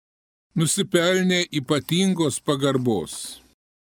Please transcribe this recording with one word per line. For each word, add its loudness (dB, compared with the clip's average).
nusipelnė 2
ypatingos 0
pagarbos. -2